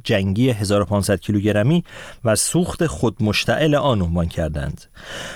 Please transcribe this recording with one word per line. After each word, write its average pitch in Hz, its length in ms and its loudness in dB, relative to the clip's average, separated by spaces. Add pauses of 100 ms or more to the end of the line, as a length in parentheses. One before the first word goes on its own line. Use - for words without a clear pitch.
جنگی 104 460 2
هزار 101 320 2
و 98 40 0
پانصد 98 340 0
کیلوگرمی 104 640 2 (420)
و 107 100 2
سوخت - 500 0
خودمشتعل 120 880 0
آن 127 260 2
عنوان 85 260 0
کردند. 76 540 -6 (540)